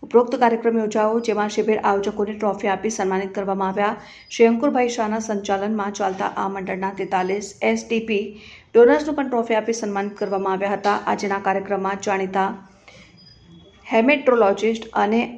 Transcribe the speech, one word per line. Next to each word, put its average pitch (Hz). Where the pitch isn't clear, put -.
ઉપરોક્ત 240
કાર્યક્રમ 226
યોજાયો, 214
જેમાં 208
શિબિર 214
આયોજકોને 208
ટ્રોફી 202
આપી 190
સન્માનિત 190
કરવામાં 196
આવ્યા. 208
શ્રી 233
અંકુરભાઈ 247
શાહના 220
સંચાલનમાં 202
ચાલતા 196
આ 202
મંડળના 190
તેતાલીસ 190
એસ 226
ટી 226
પી 214
ડોનર્સનું 294
પણ 262
ટ્રોફી 233
આપી 226
સન્માનિત 202
કરવામાં 196
આવ્યા 196
હતા. 202
આજના 196
કાર્યક્રમમાં 196
જાણીતા 190
હેમેટ્રોલોજિસ્ટ 226
અને 214